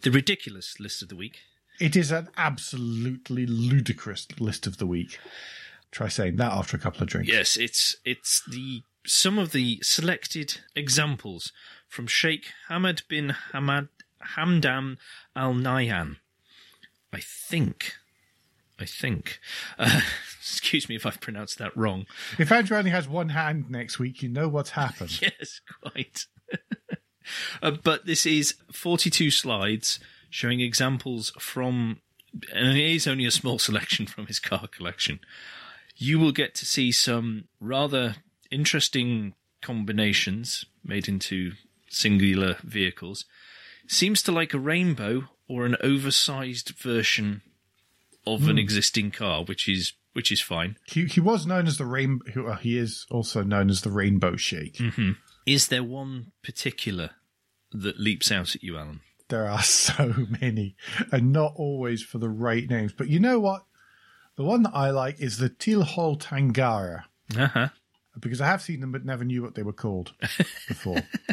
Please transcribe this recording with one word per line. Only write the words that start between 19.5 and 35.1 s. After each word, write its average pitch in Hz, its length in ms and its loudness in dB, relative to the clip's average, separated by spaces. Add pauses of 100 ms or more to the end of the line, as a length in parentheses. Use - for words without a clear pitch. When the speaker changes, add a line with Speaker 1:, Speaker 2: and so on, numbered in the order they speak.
Speaker 1:
Uh, - 220 4 (200)
<laughs> - 180 -16
excuse - 500 -2
me 113 60 -6
if 110 100 -8
I've 107 160 -4
pronounced 107 380 -10
that 107 180 -8
wrong. 98 280 0 (320)
Speaker 2:
If 156 140 2
Andrew 220 260 4
only 190 140 2
has 175 160 0
one 165 220 -2
hand 151 420 -2
next 120 280 -6
week, 127 220 -4
you 127 80 -4
know 143 200 0
what's 143 220 -2
happened. 92 500 -4
Speaker 1:
<laughs> - 0 -
Yes, - 400 -4 (200)
quite. - 440 -10 (260)
<laughs> - 60 -4 (1000)
Uh, 156 120 2
but 156 340 0
this 160 220 2
is 156 260 4 (180)
forty-two 170 600 2
slides 110 680 0 (300)
showing 123 300 -2
examples 123 800 -2
from, 123 580 -2 (560)
and 127 240 4
it 151 140 4
is 160 160 2
only 135 180 0
a 120 60 0
small 120 280 0
<laughs> - 80 2
selection 107 380 0
from 101 220 -12
his 107 100 -6
car - 300 -4
collection. - 520 -6 (760)